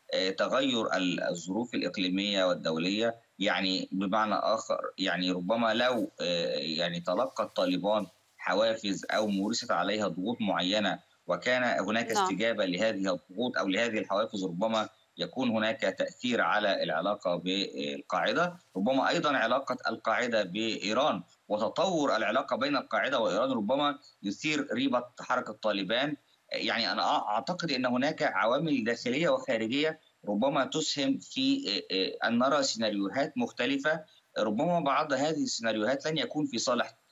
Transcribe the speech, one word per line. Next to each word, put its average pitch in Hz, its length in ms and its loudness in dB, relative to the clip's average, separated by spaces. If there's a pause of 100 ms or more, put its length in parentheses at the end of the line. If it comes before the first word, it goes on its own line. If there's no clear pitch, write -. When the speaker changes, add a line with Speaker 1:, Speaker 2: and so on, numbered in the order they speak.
(140)
Speaker 1:
آه، 190 160 0
تغير 123 640 0
ال-، 90 300 0
الظروف 92 520 -2
الإقليمية 98 680 0
والدولية، 90 720 0 (240)
يعني 95 520 0
بمعنى 101 440 0
آخر - 420 0 (200)
يعني 90 340 0
ربما 110 420 0
لو، 120 380 0 (100)
آه، 87 340 -2
يعني 85 440 -4
تلقى 104 560 -2
طالبان 98 520 2 (300)
حوافز 95 760 0
أو 107 160 2
مورست 101 440 0
عليها 98 360 0
ضغوط 90 340 -4
معينة 92 580 0 (280)
وكان 123 360 0
هناك 113 480 0
Speaker 2:
نعم. - 120 2
Speaker 1:
استجابة 104 420 0
لهذه 95 480 0
الضغوط 104 440 -4
أو 98 100 0
لهذه 107 300 0
الحوافز، 98 480 -2
ربما 107 440 0 (280)
يكون 127 320 -2
هناك 110 320 2
تأثير - 600 0
على 98 420 2
العلاقة 90 520 0
بالقاعدة. 92 1200 -2 (200)
ربما 127 320 2
أيضًا 151 280 2
علاقة 123 400 0 (100)
القاعدة 110 560 0
بإيران 107 800 0 (240)
وتطور 139 680 2
العلاقة 110 400 0
بين 139 200 0
القاعدة 120 440 0
وإيران 113 320 2
ربما 135 480 0 (240)
يثير 143 500 -2
ريبة 120 300 0 (160)
حركة 120 340 -2
طالبان. 110 600 -2 (360)
يعني 208 400 -2
أنا 135 380 0
أعتقد 156 420 -2
أن 127 140 0
هناك 127 380 0
عوامل 123 600 2
داخلية 123 460 0
وخارجية 131 720 0 (300)
ربما 131 360 2
تسهم 139 540 0
في، 135 440 0 (280)
آه، - 40 -2
آه، - 320 0
أن 117 100 2
نرى 139 260 4
سيناريوهات 107 760 -2
مختلفة. 139 680 0 (340)
ربما 135 400 2
بعض 143 340 0
هذه 147 300 2
السيناريوهات 113 640 0
لن 160 100 0
يكون 143 280 -2
في 120 120 -2
صالح، 120 400 -2 (140)